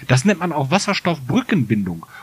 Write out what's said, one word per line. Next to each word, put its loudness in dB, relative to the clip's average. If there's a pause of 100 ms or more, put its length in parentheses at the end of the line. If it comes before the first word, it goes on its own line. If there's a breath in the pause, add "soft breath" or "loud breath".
Das 2
nennt 2
man 0
auch -2
Wasserstoffbrückenbindung 0 (180 loud breath)